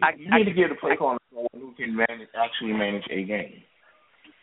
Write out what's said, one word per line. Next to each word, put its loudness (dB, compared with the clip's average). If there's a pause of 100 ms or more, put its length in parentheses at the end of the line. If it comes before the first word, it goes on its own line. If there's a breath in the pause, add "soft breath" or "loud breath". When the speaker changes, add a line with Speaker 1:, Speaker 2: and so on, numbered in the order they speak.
Speaker 1:
I, 6
Speaker 2:
you -12
Speaker 1:
I, 8
Speaker 2:
need 6
to 0
give 4
the -4
play -2
Speaker 1:
I, 4
Speaker 2:
calling 0
to -10 (100)
someone -6
who -16
can -6
manage, 0
actually -2
manage -2
a -4
game. -6 (800)